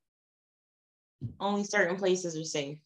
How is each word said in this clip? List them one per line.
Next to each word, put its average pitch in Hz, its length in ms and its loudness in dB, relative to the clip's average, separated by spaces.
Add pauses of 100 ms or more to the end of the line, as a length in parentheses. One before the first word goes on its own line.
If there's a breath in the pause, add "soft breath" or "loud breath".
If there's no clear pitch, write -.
(1400)
Only 202 240 2
certain 190 320 2
places 185 400 2
are 156 80 -6
safe 151 420 -4